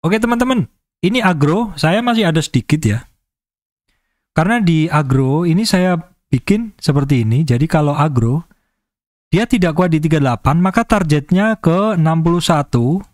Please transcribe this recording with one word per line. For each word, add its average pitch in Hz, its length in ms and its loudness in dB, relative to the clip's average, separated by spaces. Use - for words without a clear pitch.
Oke, 190 120 0
teman-teman, 233 480 0
ini 208 160 0
agro, 185 560 0
saya 165 260 0
masih 226 280 0
ada 160 100 0
sedikit - 420 -2
ya. 107 220 -2
Karena 214 320 0
di 160 240 2
agro 139 560 0
ini 175 240 0
saya 180 320 0
bikin 208 480 -2
seperti 139 480 0
ini, 123 160 0
jadi 131 240 0
kalau 147 240 0
agro, 143 560 -2
dia 196 160 0
tidak 180 320 0
kuat 180 160 2
di 160 80 2
tiga 156 240 0
delapan, 135 400 0
maka 190 240 0
targetnya 190 720 0
ke 185 400 0
enam 160 240 2
puluh 170 160 2
satu 147 640 0